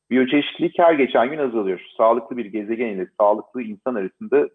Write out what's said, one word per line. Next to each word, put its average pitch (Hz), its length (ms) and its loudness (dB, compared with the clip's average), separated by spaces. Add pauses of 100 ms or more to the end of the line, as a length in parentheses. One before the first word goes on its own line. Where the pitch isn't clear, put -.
Biyoçeşitlilik 139 720 0
her 170 140 6
geçen 127 360 2
gün 156 80 -10
azalıyor. 113 440 -4 (160)
Sağlıklı 120 400 2
bir 117 80 -6
gezegen 107 420 -4
ile 92 200 -6 (120)
sağlıklı 107 420 0
insan 110 340 -8
arasında 110 600 -2